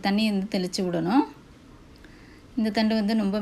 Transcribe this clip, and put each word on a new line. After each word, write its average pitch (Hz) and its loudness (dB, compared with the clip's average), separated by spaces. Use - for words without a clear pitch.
தண்ணி 202 2
வந்து 196 -2
தெளிச்சு 185 -2
விடணும். 180 2
இந்த 220 0
தண்டு 220 2
வந்து 214 0
ரொம்ப 196 0